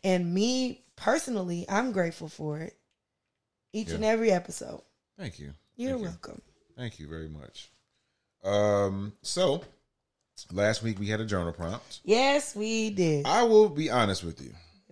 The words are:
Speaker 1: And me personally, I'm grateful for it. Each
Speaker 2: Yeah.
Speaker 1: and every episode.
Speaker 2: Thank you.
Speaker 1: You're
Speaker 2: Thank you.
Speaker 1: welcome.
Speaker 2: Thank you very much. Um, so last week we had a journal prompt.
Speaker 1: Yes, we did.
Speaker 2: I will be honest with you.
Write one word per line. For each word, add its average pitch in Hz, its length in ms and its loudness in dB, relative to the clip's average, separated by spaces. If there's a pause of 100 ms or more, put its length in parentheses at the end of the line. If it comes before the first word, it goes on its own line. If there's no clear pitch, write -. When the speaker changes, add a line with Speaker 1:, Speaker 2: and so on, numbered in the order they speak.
Speaker 1:
And 180 300 2
me 247 500 0 (120)
personally, 190 720 -2
I'm 233 220 0
grateful 170 360 -4
for 151 340 -8
it. - 140 -12 (960)
Each 208 180 -6
Speaker 2:
Yeah. 165 60 -4
Speaker 1:
and 208 100 -2
every 220 260 2
episode. - 500 -4 (340)
Speaker 2:
Thank 90 220 -12
you. 71 160 -14 (220)
Speaker 1:
You're 254 160 -6
Speaker 2:
Thank 247 100 -4
you. 190 60 -6
Speaker 1:
welcome. - 340 -14 (340)
Speaker 2:
Thank 120 240 -10
you 76 80 -12
very 80 220 -10
much. - 400 -18 (760)
Um, 101 800 2
so 175 420 0 (880)
last 104 320 0
week 110 160 -2
we 101 80 -4
had 107 120 -2
a 113 60 -4
journal 90 260 -2
prompt. 87 520 -8
Speaker 1:
Yes, 269 520 2
we 220 360 -2
did. 160 340 2
Speaker 2:
I 190 180 4
will 214 260 10
be 147 200 -4
honest 107 340 2
with 80 160 -8
you. 64 140 -16 (380)